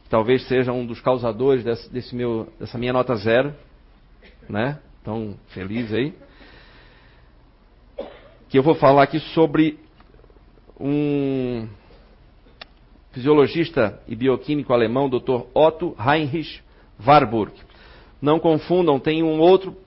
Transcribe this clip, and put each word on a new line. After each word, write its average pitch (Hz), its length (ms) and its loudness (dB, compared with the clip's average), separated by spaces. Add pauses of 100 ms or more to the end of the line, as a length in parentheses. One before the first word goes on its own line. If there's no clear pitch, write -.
que - 80 -18
talvez 120 380 0
seja 127 240 0
um 123 120 -6
dos 117 160 -12
causadores 123 600 0
desse, 117 300 -6
desse 123 240 -10
meu, 117 420 -6
dessa - 180 -14
minha 123 160 -4
nota 127 220 0
zero, 117 400 0 (920)
né? 123 320 -4 (240)
Tão 110 320 -10 (140)
feliz 107 440 -8
aí. 135 180 -2 (2250)
Que 135 100 2
eu 131 60 4
vou 160 100 4
falar 139 300 6
aqui 151 160 -2 (120)
sobre 156 460 2 (1000)
um 135 880 -4 (1400)
fisiologista 139 960 0
e 113 80 -10
bioquímico 131 580 -2
alemão, 120 360 2
doutor 123 440 -2
Otto 160 460 0
Heinrich 147 640 -4 (420)
Warburg. 117 480 4 (680)
Não 151 160 2
confundam, 160 600 2
tem 156 200 -2
um 156 200 0
outro 185 360 4 (100)